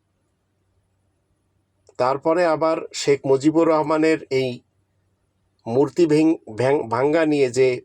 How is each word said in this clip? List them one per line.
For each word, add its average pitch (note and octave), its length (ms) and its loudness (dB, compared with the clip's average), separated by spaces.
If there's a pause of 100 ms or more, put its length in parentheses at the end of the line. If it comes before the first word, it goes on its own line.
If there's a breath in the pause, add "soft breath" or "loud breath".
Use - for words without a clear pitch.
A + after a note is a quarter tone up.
(2000)
তারপরে C#3 500 0
আবার D#3+ 300 0 (180)
শেখ - 320 -2
মুজিবুর D3+ 420 2
রহমানের D#3 640 0
এই C3 300 -4 (1040)
মূর্তি C#3 400 0
ভেং-, D#3 500 0
ভেং-, C3 320 0
ভাঙ্গা D3 380 0
নিয়ে C#3+ 240 0
যে B2 340 0